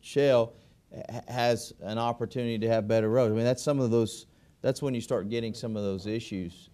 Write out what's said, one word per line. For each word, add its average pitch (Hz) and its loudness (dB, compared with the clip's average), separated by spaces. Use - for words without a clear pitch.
Shale 135 4
ha-, - -10
has 120 0
an 107 -6
opportunity 117 -2
to 110 0
have 110 2
better 110 4
roads. 117 4
I - 0
mean, 113 2
that's 123 2
some 143 0
of 120 2
those, 117 2
that's 131 -2
when 135 -2
you 117 -4
start 104 -2
getting 117 -4
some 113 -6
of 104 -4
those 98 -4
issues, 104 -6